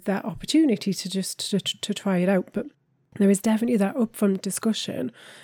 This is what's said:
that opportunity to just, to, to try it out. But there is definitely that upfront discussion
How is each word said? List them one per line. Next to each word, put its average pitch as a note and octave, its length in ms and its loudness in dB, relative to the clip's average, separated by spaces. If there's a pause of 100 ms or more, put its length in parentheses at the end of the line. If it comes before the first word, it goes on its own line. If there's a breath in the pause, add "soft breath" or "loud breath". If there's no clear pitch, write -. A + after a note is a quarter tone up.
that F#3+ 200 -2
opportunity A#3 680 2
to - 160 -8
just, - 420 -6
to, G3 80 0
to - 340 -6
try F#3+ 240 -2
it F3+ 120 2
out. F#3+ 240 2
But - 140 -6 (500)
there G3 120 6
is G3 100 4
definitely A3+ 380 2
that G3 180 0
upfront G#3+ 460 0
discussion - 720 -4 (320 loud breath)